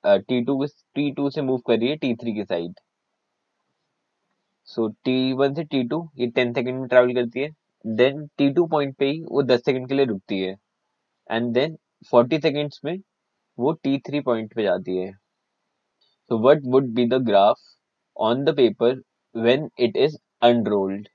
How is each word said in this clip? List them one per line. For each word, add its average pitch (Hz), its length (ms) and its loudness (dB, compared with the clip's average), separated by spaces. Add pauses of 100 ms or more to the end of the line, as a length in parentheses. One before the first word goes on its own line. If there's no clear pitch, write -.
अ, 101 120 4
टी 123 280 -2
टू 135 140 -2
के, 143 80 -2
टी - 440 -6
टू 143 180 -4
से 151 120 -6
मूव 131 180 -2
कर 117 200 0
रही 117 100 0
है 151 60 -2
टी 131 200 -4
थ्री 117 180 -6
की 104 100 -6
साइड। 87 360 -6 (2000)
So 110 180 -2 (120)
टी 131 280 0
वन 139 200 0
से 160 100 -6
टी 139 200 -2
टू 156 320 -6
ये 123 120 -4
टेन 120 260 -2
सेकंड 127 260 -4
में 131 80 -8
ट्रैवल 123 260 4
करती 123 260 -4
है, 147 100 -4 (380)
then 139 500 0
टी 139 160 2
टू 165 140 2
पॉइंट 147 300 -2
पे 139 80 0
ही 156 180 -4
वो 139 200 -2
दस 123 220 2
सेकंड 127 240 -2
के 139 60 -2
लिए 139 100 2
रुकती 101 340 -6
है, 95 160 -4 (760)
and 117 200 -2
then 131 180 0 (440)
forty 127 280 4
सेकंड्स 147 440 -2
में 170 120 -6 (600)
वो 139 140 0
टी 139 260 -2
थ्री 143 220 -6
पॉइंट 117 340 -4
पे 113 80 -2
जाती 92 340 -2
है। 95 140 -6 (1200)
So 113 100 0
what 143 180 6 (140)
would 131 180 4
be 120 220 2
the 131 60 2
graph 104 420 4 (600)
on 117 200 2
the 151 180 0
paper 120 340 2 (440)
when 123 320 0 (120)
it 117 100 2 (160)
is 156 40 0 (320)
unrolled? 104 720 0